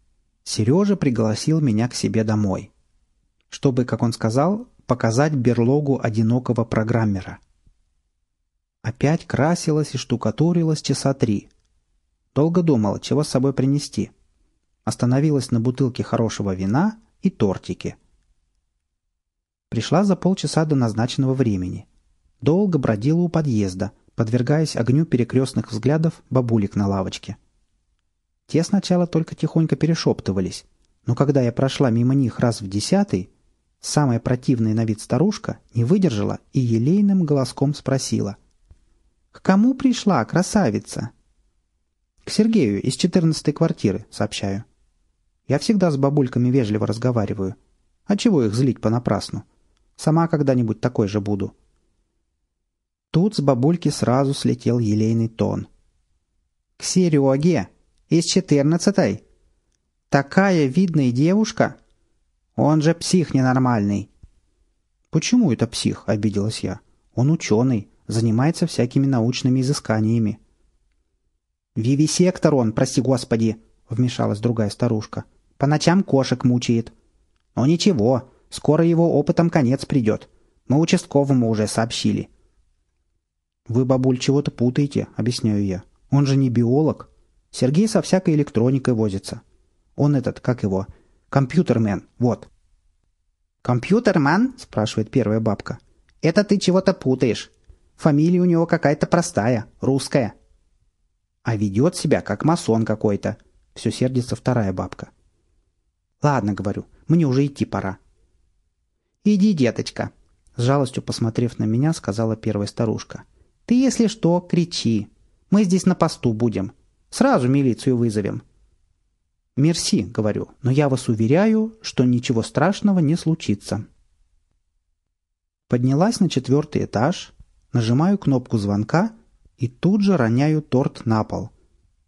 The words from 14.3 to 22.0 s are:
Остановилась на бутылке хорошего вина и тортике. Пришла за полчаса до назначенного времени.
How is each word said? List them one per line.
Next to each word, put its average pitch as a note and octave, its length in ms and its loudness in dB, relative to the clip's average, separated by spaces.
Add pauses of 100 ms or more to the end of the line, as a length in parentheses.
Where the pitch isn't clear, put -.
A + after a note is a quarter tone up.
Остановилась C3 680 0
на B2 80 0
бутылке B2 460 -2
хорошего G#2+ 500 -2
вина B2+ 460 -2 (220)
и G3 60 0
тортике. - 680 -4 (1700)
Пришла C#3+ 360 0
за G3 100 2
полчаса E3 500 -2
до D3+ 120 0
назначенного B2 580 0
времени. G2 540 -2 (520)